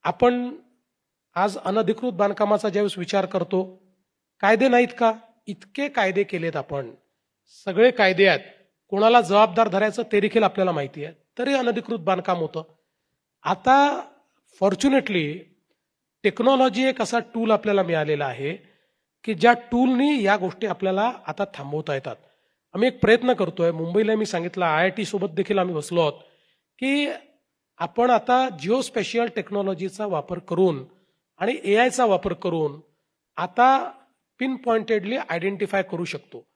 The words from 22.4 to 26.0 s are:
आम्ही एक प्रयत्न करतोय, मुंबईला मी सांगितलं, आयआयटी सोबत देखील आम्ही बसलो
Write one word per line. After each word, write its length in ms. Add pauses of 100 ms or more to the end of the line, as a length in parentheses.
आम्ही 140
एक 120
प्रयत्न 320
करतोय, 380
मुंबईला 440
मी 120
सांगितलं, 380
आयआयटी 400
सोबत 260
देखील 280
आम्ही 160
बसलो 260